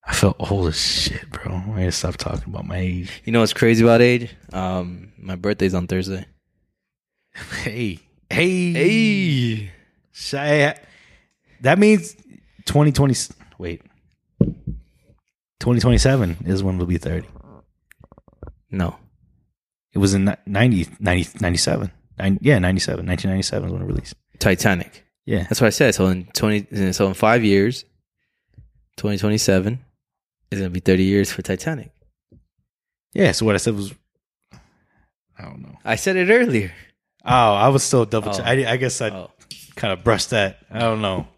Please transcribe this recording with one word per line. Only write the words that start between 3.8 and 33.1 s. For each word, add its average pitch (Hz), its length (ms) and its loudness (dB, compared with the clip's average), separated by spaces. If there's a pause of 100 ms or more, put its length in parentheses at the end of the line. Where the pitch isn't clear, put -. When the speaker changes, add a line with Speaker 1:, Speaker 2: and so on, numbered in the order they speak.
Speaker 2:
about 117 160 6
age? 120 340 2 (180)
Um, 92 680 -8
my 95 180 -10
birthday's 98 380 -2
on 90 120 -2
Thursday. 92 400 -6 (1400)
Speaker 1:
Hey. 110 360 -6 (320)
Hey. 180 420 0
Speaker 2:
Hey. 156 960 0 (420)
Speaker 1:
Shy. 147 640 0 (840)
That 139 180 4
means 208 380 4 (480)
twenty 147 280 4
twenty, 135 220 2 (440)
wait. - 240 -10 (1800)
Twenty 120 200 2
twenty-seven 117 680 2
is 95 160 0
when 92 160 -2
we'll 87 80 -2
be 87 120 0
thirty. 87 300 -6 (1400)
Speaker 2:
No. 90 260 -4 (960)
Speaker 1:
It 98 60 -4
was 98 160 4
in 98 120 2
ni-, 101 80 0 (120)
ninety, 101 400 2 (140)
ninety, 90 280 0 (120)
ninety-seven. - 500 -2 (280)
Nine, 95 220 0
yeah, 135 180 4
ninety-seven, 90 460 0
nineteen 90 260 -2
ninety-seven 95 380 -4
is 90 40 -6
when 90 100 -6
it 92 40 -6
released. - 280 -6 (240)
Speaker 2:
Titanic. - 680 0 (220)
Speaker 1:
Yeah. 98 160 -2
Speaker 2:
That's - 180 -4
what 123 60 4
I 104 40 6
said. 120 240 2
So 92 120 2
in 92 280 0
twenty, 104 580 -2
so 98 160 0
in 95 60 -2
five 113 300 2
years, 101 400 2 (1120)
twenty 104 220 -4
twenty-seven 104 640 0 (680)
is 104 80 -6
gonna 95 120 -4
be 90 100 -6
thirty 95 240 4
years 98 280 2
for 95 100 -10
Titanic. 131 480 -6 (1200)